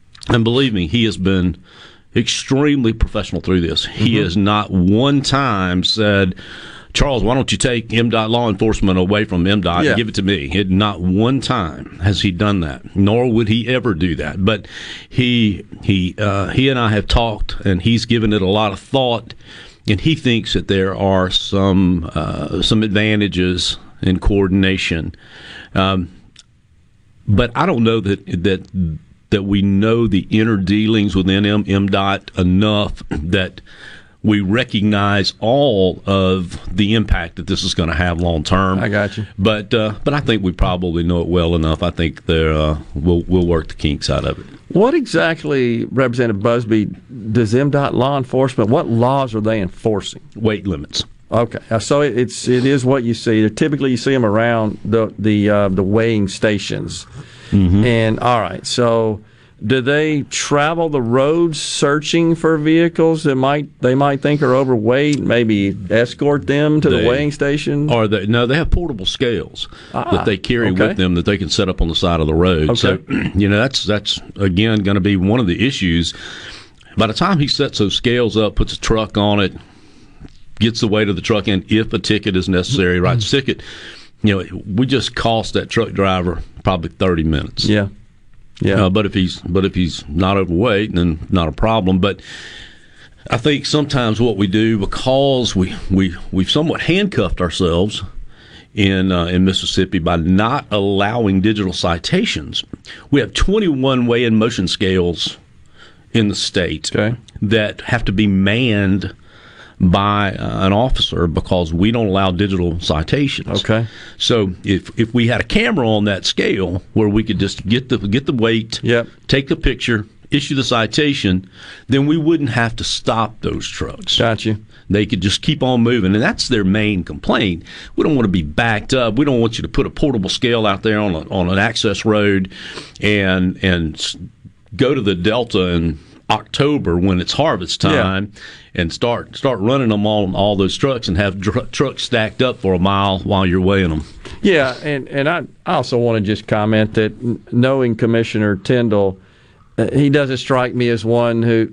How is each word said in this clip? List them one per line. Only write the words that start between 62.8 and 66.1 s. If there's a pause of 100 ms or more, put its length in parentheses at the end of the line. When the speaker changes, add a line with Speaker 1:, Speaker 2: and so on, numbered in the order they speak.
Speaker 2:
that
might, (140)
they
might
think
are
overweight,
maybe (140)
escort